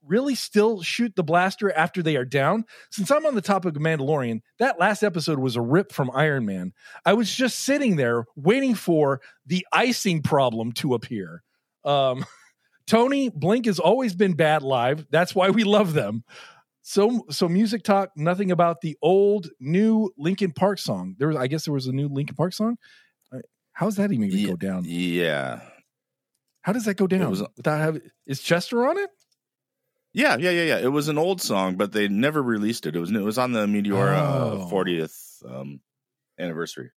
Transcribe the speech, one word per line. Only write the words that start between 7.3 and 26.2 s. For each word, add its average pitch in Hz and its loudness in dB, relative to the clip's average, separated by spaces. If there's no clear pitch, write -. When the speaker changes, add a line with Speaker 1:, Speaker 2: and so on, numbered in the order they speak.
Speaker 1:
just - -2
sitting 269 0
there 120 0
waiting 233 2
for 151 2
the 180 -4
icing 185 2
problem 120 0
to 127 -2
appear." 95 -8
Um, 135 0
<laughs> - -20
Tony, 254 2
Blink 208 0
has 175 0
always 208 4
been 185 2
bad 151 2
live. 135 0
That's 165 2
why 190 4
we 214 2
love 202 4
them. 113 -2
So, 214 0
so 170 0
music 208 0
talk, 196 2
nothing 180 0
about 170 2
the 151 -6
old, 196 2
new 208 2
Linkin 180 -2
Park 190 0
song. 92 -6
There 147 0
was, 156 0
I 127 -2
guess 156 -4
there 151 -2
was 131 -4
a 127 -4
new 143 -2
Linkin 143 -6
Park 175 -2
song. 226 -2
Uh, 131 -14
how's 196 -2
that 202 0
even 107 0
gonna 196 0
Speaker 2:
Ye-, 202 0
Speaker 1:
go 180 -4
down? 95 -4
Speaker 2:
yeah. 82 -2